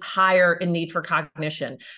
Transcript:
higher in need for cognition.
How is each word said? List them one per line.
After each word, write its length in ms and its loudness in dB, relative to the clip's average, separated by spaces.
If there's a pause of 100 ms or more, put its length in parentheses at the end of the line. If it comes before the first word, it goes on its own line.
higher 500 4
in 180 -2
need 200 -2
for 100 -2
cognition. 800 -6 (180)